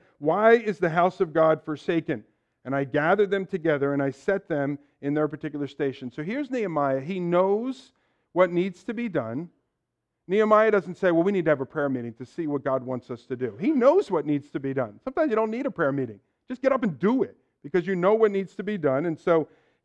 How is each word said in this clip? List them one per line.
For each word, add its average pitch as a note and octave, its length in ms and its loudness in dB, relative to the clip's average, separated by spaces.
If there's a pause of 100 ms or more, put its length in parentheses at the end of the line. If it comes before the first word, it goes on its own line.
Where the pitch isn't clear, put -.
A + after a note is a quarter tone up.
(200)
'Why G3 340 4
is G#3+ 260 2
the F3 100 2
house F3 320 2
of E3 120 0
God D#3+ 280 4
forsaken?' D#3 640 -4 (380)
And C3 120 -4
I C#3 80 -2
gathered E3+ 480 2
them G3 140 -2
together, D3 480 0
and C#3 100 0
I C#3 80 0
set - 360 -4
them C#3+ 320 -2 (220)
in C#3+ 120 -4
their D3+ 140 0
particular D3 400 -8
station." C3 440 -6
So D3+ 120 -10
here's B3 280 -6
Nehemiah. D#3 480 -2
He F3 200 -6
knows F#3+ 760 -2 (400)
what F3+ 180 2
needs F3+ 340 -2
to A#3 80 -6
be A#3+ 160 -6
done. C#3+ 400 -6 (760)
Nehemiah G#3+ 440 4
doesn't F#3 240 0
say, F#3 160 0
"Well, E3 120 2
we G3 80 2
need F3+ 140 -2
to D#3+ 60 4
have C3+ 100 0
a C3 40 -4
prayer C#3+ 240 -4
meeting A#2+ 260 -6
to C3 100 -16
see D#3+ 220 -8
what C#3+ 160 -4
God C3 200 -2
wants B2 280 -8
us A#2 140 -12
to C3 100 -8
do." A#2+ 220 -6
He G#3+ 140 -2
knows C#4+ 400 4
what D#3 140 -2
needs D3 260 -2
to - 80 -6
be C3+ 140 -4
done. A2+ 300 -6
Sometimes D#4 260 -2
you G#3+ 60 0
don't A3 160 0
need B3 140 -6
a B3+ 60 -4
prayer D3+ 200 0
meeting. B2 280 -6 (280)
Just B3+ 140 -12
get C4 100 2
up C4+ 120 0
and D#3 160 -4
do A3+ 240 2
it - 140 -6 (260)
because D#3+ 240 -2
you F#3+ 80 -2
know F3+ 180 4
what A3 180 4
needs G3 260 -4
to G3+ 60 -8
be G#3 140 -6
done. D3 280 0
And D#3+ 120 -2
so E3 300 2 (380)